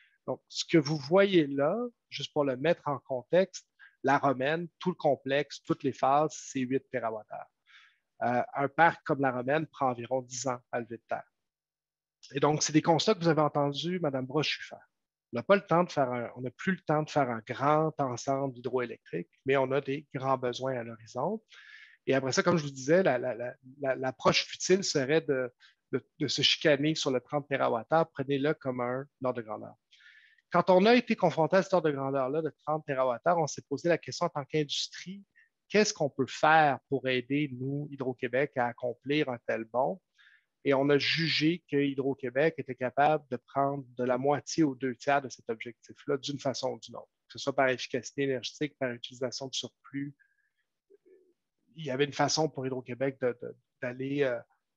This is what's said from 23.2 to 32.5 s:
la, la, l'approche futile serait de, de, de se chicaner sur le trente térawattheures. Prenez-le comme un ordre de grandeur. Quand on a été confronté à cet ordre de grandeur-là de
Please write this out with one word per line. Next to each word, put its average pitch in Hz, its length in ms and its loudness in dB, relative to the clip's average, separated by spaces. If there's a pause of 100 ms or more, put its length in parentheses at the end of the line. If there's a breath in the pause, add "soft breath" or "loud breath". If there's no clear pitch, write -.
la, 120 220 -8 (240)
la, 135 160 -2
l'approche 131 500 0
futile - 380 0
serait 151 380 2
de, 131 300 -2 (400 soft breath)
de, 127 160 -4 (120)
de 151 80 0
se - 140 -2
chicaner 151 540 4
sur 151 160 -2
le 127 80 2
trente 143 280 -6
térawattheures. 131 640 0
Prenez-le 139 420 -2
comme 127 280 -6
un 127 240 -4 (180)
ordre 123 180 -2
de 107 40 -10
grandeur. 110 300 -12 (760 soft breath)
Quand 175 180 2
on 185 160 6
a 233 100 8
été 233 200 2
confronté 160 420 2
à 190 60 6
cet - 100 -4
ordre 160 160 4
de 143 60 0
grandeur-là 135 460 -2
de 151 120 -4 (100)